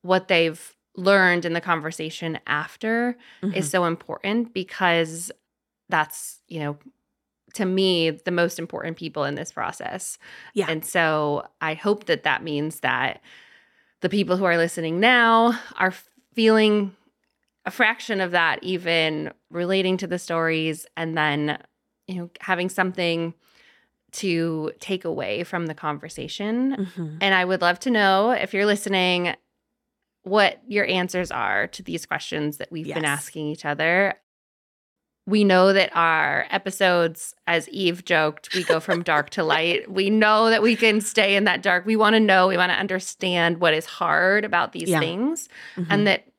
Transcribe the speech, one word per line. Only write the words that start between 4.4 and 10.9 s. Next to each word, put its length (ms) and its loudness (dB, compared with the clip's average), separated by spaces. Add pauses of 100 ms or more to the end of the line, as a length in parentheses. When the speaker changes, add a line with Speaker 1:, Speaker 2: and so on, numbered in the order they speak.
Speaker 1:
because 760 -2 (580)
that's, 600 -4
you 120 -8
know, 160 -4 (800)
to 100 -2
me, 460 2
the 200 -8
most 280 0
important 400 -8
people 260 -6
in 120 -4
this 160 -10
process. 680 -8 (360)
Speaker 2:
Yeah. 140 0
Speaker 1:
And 160 -4
so 600 0 (140)